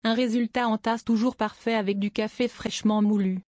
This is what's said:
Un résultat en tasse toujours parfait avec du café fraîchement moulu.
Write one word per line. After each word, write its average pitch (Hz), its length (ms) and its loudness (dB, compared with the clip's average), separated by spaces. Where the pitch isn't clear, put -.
Un 226 100 0
résultat 240 540 0
en 220 100 0
tasse 226 280 -4
toujours 233 320 0
parfait 226 380 -2
avec 202 240 0
du 202 120 -2
café 220 380 -2
fraîchement 214 520 0
moulu. 202 380 2